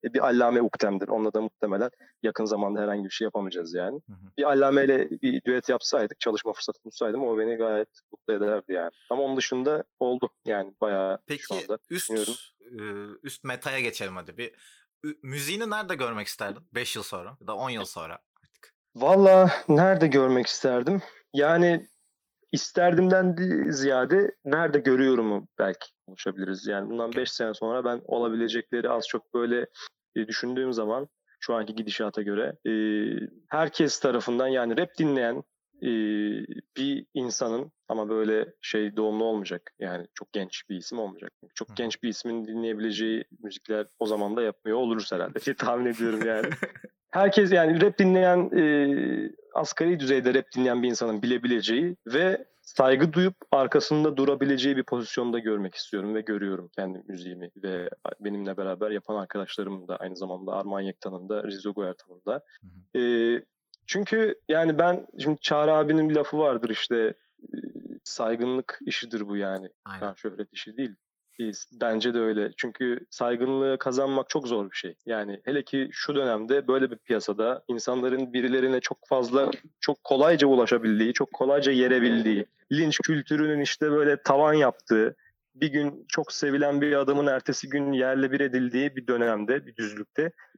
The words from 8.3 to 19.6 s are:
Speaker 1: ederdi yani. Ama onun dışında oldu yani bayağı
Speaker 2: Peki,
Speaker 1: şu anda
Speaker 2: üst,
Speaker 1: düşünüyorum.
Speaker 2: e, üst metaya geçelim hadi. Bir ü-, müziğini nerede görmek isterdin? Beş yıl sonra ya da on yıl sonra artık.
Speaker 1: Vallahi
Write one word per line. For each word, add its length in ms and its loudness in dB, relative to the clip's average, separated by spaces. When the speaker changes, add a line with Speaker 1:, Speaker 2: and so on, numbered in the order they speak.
Speaker 1:
ederdi 380 -2
yani. 180 -2
Ama 120 0
onun 140 -2
dışında 480 -2
oldu 280 0
yani 360 -4
bayağı 460 0
Speaker 2:
Peki, 160 -8
Speaker 1:
şu 120 -8
anda 240 -6
Speaker 2:
üst, 200 -6
Speaker 1:
düşünüyorum. 240 -2
Speaker 2:
e, 200 -18
üst 220 -16
metaya 360 -6
geçelim 360 -6
hadi. 220 -14
Bir 140 -10
ü-, 180 -10
müziğini 480 -8
nerede 240 -6
görmek 320 -4
isterdin? 360 -10
Beş 220 -6
yıl 60 -8
sonra 380 -12
ya 60 -20
da 100 -6
on 140 -6
yıl 140 -8
sonra 340 -12
artık. 320 -20
Speaker 1:
Vallahi 580 8